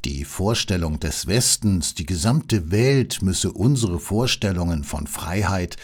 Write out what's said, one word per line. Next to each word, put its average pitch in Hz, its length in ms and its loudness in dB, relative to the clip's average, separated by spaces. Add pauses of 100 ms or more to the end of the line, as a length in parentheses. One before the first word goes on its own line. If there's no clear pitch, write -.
Die 69 180 -4
Vorstellung 90 760 -2
des - 280 -4
Westens, 101 640 2
die 85 120 -6
gesamte 92 680 2
Welt 127 500 2
müsse 95 300 0
unsere 110 480 2
Vorstellungen 90 840 0
von 76 240 -6
Freiheit, 92 760 -2